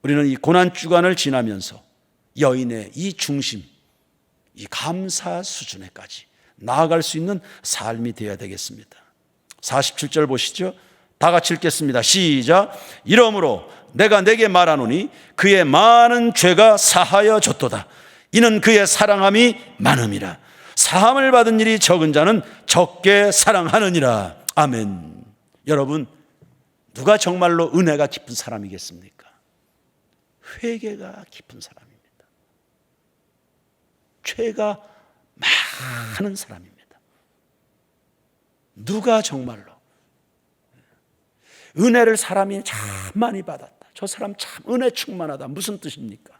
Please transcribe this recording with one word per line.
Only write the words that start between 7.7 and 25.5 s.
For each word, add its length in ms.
되어야 220
되겠습니다. 640
사십칠 480
절 180
보시죠. 480
다 100
같이 240
읽겠습니다. 480
시작. 680
"이러므로 680
내가 280
내게 260
말하노니 600
그의 300
많은 680
죄가 440
사하여졌도다. 1120
이는 280
그의 280
사랑함이 680
많음이라. 640
사함을 560
받은 280
일이 180
적은 340
자는 300
적게 680
사랑하느니라." 1040
아멘. 680